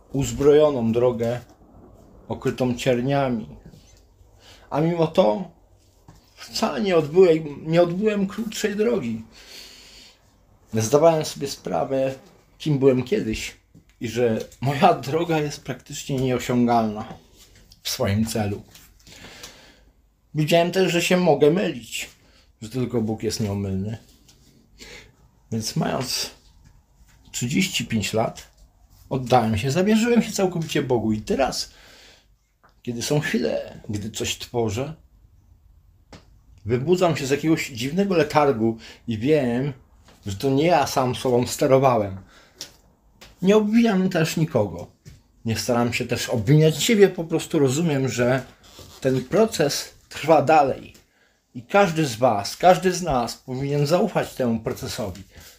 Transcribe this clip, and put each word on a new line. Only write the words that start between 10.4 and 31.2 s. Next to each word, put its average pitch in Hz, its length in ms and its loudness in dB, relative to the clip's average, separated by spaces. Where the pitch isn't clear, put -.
Zdawałem 147 520 4
sobie - 220 -8
sprawę, 135 680 -4
kim 147 200 0
byłem 127 240 4
kiedyś 123 520 -6
i 120 60 -8
że 110 320 0
moja 147 320 2
droga 156 460 -2
jest 147 240 -6
praktycznie - 520 -10
nieosiągalna 120 1000 0
w - 60 -8
swoim 107 360 0
celu. 101 380 -6
Widziałem 170 360 2
też, 185 200 2
że 170 100 2
się 180 160 2
mogę 151 340 4
mylić, 175 580 -4
że 110 80 -12
tylko 123 320 -2
Bóg 107 220 -4
jest 107 160 -4
nieomylny. 101 580 -4
Więc 110 240 -6
mając - 540 -4
trzydzieści 160 540 -4
pięć 107 280 -4
lat, - 340 -4
oddałem 123 480 0
się, 135 140 -2
zawierzyłem 214 500 2
się - 100 -6
całkowicie 170 500 -2
Bogu 117 300 0
i 107 100 -2